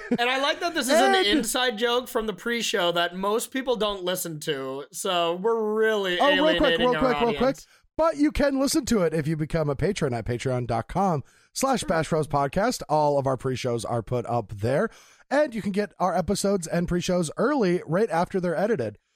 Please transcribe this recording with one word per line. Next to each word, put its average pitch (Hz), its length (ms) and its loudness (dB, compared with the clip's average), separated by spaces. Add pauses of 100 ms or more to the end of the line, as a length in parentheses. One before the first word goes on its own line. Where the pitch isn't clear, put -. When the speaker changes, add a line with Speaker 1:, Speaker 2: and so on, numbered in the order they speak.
(200)
Speaker 1:
And 240 100 0
I 262 120 0
like 320 200 0
that 339 120 -2
this 277 160 -2
is 311 100 6
an 392 160 6
Speaker 2:
And 370 120 2
Speaker 1:
inside 254 500 0
joke 240 300 0
from 220 180 -2
the 214 80 -2
pre-show 208 600 0
that 175 220 0
most 202 360 -2
people 262 240 -2
don't 202 280 -2
listen 170 380 -4
to, 135 500 -6
so 175 440 0
we're 214 400 -2
really 208 440 2
Speaker 2:
Oh, 254 120 4
real 190 260 4
quick, 165 220 4
Speaker 1:
alienating 247 80 2
Speaker 2:
real 247 80 2
Speaker 1:
our - 40 -2
Speaker 2:
quick, 247 220 2
real 233 80 4
quick. 220 120 -2
Speaker 1:
audience. 269 260 0 (300)
Speaker 2:
But 320 200 2
you 294 140 4
can 269 280 2
listen 277 260 0
to 220 160 2
it 160 120 4
if 156 140 0
you 160 80 0
become 151 340 -2
a 139 60 -2
patron 156 380 0
at 113 120 -4
patreon 123 420 -2
dot 113 200 -2
com 170 340 0 (320)
slash 262 300 0
bash 160 260 0
bros 156 200 0
podcast. 165 580 0
All 147 320 2
of 131 80 -2
our 135 80 2
pre-shows 120 480 -4
are 117 180 -2
put 123 240 -4
up 117 300 -4
there. 135 340 0 (400)
And 277 240 2
you 214 80 -6
can 202 120 -4
get 208 260 -2
our 170 180 0
episodes 196 480 0
and 170 220 -2
pre-shows 180 500 0
early 202 480 2
right 185 240 0
after 175 300 0
they're 170 180 -2
edited. 156 400 -2 (180)